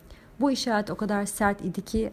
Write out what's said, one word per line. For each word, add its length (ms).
Bu 120
işaret 380
o 60
kadar 300
sert 400
idi 160
ki 320